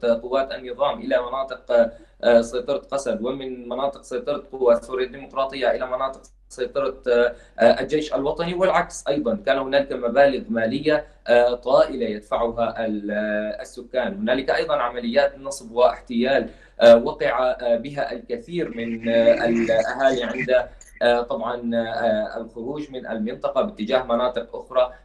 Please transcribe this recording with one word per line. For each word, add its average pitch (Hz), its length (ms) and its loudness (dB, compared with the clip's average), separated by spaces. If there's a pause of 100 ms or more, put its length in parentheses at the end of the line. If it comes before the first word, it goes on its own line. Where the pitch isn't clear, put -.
آه، 117 180 2
قوات 123 300 -2
النظام 127 480 -4
إلى 127 180 0
مناطق، 127 540 -6
آه، 117 180 4 (340)
آه، 117 160 8
سيطرة 120 380 -4
قسد، 120 460 -4
ومن 131 440 -8
مناطق 135 340 -4
سيطرة 135 400 -6 (100)
قوات 120 320 2
سوريا 127 220 -4
الديمقراطية 135 640 -4
إلى 123 160 -2
مناطق 131 340 -4 (280)
سيطرة، 131 600 -4
آه، 120 260 4 (260)
آه، 147 200 6
الجيش 151 340 -2
الوطني، 160 400 -2
والعكس 175 540 0
أيضا. 117 280 -2 (100)
كان 135 120 0
هنالك 139 340 0
مبالغ 127 560 2
مالية، 123 560 0 (240)
آه، 120 260 6
طائلة 127 520 0
يدفعها 113 800 -4
ال-، 104 240 -6
آه، 107 520 -4
السكان. - 520 -6
هنالك 127 360 -2
أيضا 160 260 0
عمليات 123 640 0
نصب 135 340 -12
واحتيال، 123 760 0 (320)
آه، 117 160 12
وقع، 127 540 0
آه، 120 260 0
بها 139 360 -6
الكثير 120 640 -8
من، 117 320 -4
آه، 117 380 6
الأهالي 117 760 2
عند، 123 460 0 (340)
آه، 120 180 4
طبعا، 120 540 -6
آه، 113 680 -2
الخروج 131 500 -10
من 127 160 -12
المنطقة 113 560 -4
باتجاه 110 400 -2
مناطق 120 540 -4
أخرى، 127 360 -2 (120)